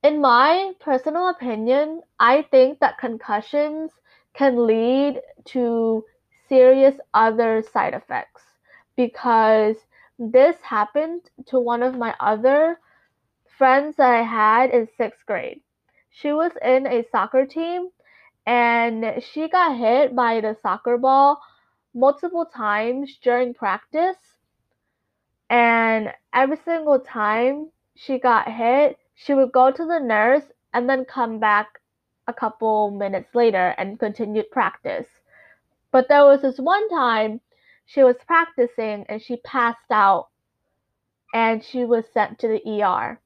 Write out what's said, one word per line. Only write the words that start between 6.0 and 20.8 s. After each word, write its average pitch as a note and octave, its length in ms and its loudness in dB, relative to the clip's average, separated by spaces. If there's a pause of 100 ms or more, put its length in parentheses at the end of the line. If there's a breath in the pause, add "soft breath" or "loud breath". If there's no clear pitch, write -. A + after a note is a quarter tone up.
serious C4+ 480 6 (200)
other A3+ 580 2
side G3+ 220 -4
effects, - 480 -12 (540 soft breath)
because A3 800 2 (460 soft breath)
this B3+ 380 4
happened D4+ 600 -4 (240)
to C4 120 -2
one A#3+ 240 -2
of B3+ 140 -2
my A#3 240 -6
other C#4 580 0 (800)
friends C#4 400 0
that B3+ 160 4
I A#3 80 2
had A3+ 480 2
in A#3+ 180 0 (120)
sixth - 260 -6
grade. - 380 -10 (480)
She - 220 -8
was D#4+ 200 -2 (100)
in C4 240 0
a A#3 240 -4
soccer A#3+ 360 -2
team, E4+ 420 -8 (560 soft breath)
and A#3 760 -2
she D#4 260 -10
got E4 300 0
hit B3 360 0
by A#3 280 -2
the G#3+ 180 -6
soccer A3+ 380 -4